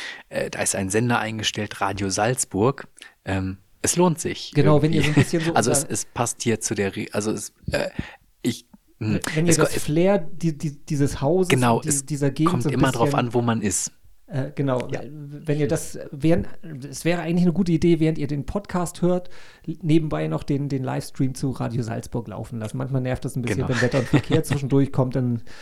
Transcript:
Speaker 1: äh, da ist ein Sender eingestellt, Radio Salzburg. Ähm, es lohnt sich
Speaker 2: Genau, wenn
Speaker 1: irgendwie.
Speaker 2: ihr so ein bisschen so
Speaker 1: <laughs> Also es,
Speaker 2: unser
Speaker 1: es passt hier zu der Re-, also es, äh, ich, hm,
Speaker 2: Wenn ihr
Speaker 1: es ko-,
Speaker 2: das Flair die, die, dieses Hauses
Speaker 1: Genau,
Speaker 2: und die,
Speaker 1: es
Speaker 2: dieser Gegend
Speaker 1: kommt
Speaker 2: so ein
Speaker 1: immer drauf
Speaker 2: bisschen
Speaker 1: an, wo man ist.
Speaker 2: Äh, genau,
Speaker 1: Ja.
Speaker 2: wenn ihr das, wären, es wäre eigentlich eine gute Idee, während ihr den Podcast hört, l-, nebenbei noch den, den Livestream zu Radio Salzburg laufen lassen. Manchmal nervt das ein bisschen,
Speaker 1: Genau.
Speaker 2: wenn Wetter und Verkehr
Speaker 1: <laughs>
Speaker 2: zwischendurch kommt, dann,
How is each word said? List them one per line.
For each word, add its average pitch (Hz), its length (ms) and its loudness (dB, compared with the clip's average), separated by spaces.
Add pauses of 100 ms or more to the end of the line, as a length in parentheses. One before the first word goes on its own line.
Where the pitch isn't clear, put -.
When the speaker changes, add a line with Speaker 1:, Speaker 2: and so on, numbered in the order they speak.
(280)
Speaker 1:
äh, - 220 -4
da - 120 -4
ist - 120 0
ein 95 160 -2
Sender 117 280 2
eingestellt, 110 640 -4
Radio 98 300 -2
Salzburg. 110 800 0 (360)
Ähm, 95 340 -4 (240)
es - 140 0
lohnt 175 240 4
sich - 340 -8
Speaker 2:
Genau, 147 280 6
wenn 156 100 2
Speaker 1:
irgendwie. 151 160 4
Speaker 2:
ihr 151 60 2
so 147 60 6
ein - 20 10
bisschen 170 220 0
so 165 100 0
Speaker 1:
<laughs> - 0 -
Also 110 160 4
es, - 100 2
Speaker 2:
unser - 120 -4
Speaker 1:
es - 140 -4
passt - 360 -4
hier 110 180 0
zu - 140 -4
der 98 220 0
Re-, 107 160 -6
also 104 180 -2
es, - 220 -6 (180)
äh, - 180 -2 (540)
ich, - 240 -4 (320)
hm, 117 220 0 (140)
Speaker 2:
Wenn 156 120 2
ihr 170 60 6
Speaker 1:
es 156 60 6
ko-, 156 60 4
Speaker 2:
das 151 180 2
Flair 180 360 4
die, 165 400 -2
die, 147 260 -6
dieses 143 380 0
Hauses 175 260 2
Speaker 1:
Genau, 127 280 4
Speaker 2:
und - 80 -4
die, 156 40 -4
Speaker 1:
es 143 160 0
Speaker 2:
dieser 143 260 -2
Gegend 156 200 2
Speaker 1:
kommt 123 140 2
Speaker 2:
so 151 40 0
ein 127 60 0
Speaker 1:
immer 131 180 4
drauf - 180 2
Speaker 2:
bisschen 120 180 2
Speaker 1:
an, 113 60 -2
wo 120 60 2
man 117 220 2
ist. - 300 -2 (340)
Speaker 2:
Äh, 143 280 -4
genau, 131 380 -2
Speaker 1:
Ja. 117 160 -4
Speaker 2:
wenn 147 500 -6
ihr 147 80 2
das, - 320 -2 (140)
wären, 160 340 2 (420)
es - 180 -8
wäre 170 160 2
eigentlich 175 200 2
eine 175 100 6
gute 175 200 2
Idee, 165 260 4
während 156 200 2
ihr 143 100 -2
den 143 180 -4
Podcast - 560 -4
hört, 180 260 2 (380)
l-, 160 160 -8
nebenbei 156 460 2
noch 156 160 -4
den, 143 240 -2
den 135 160 -2
Livestream 131 500 -2
zu 139 160 -2
Radio 123 320 -4
Salzburg 117 460 -6
laufen 113 320 -8
lassen. 107 160 -6
Manchmal 131 240 -2
nervt 127 240 -2
das 135 100 -4
ein 127 80 -4
bisschen, 113 140 0 (100)
Speaker 1:
Genau. - 40 0
Speaker 2:
wenn 120 100 0
Wetter 127 200 2
und 117 80 0
Verkehr 151 360 2
Speaker 1:
<laughs> - 0 -
Speaker 2:
zwischendurch 139 480 2
kommt, 135 240 0
dann, 123 260 0 (200)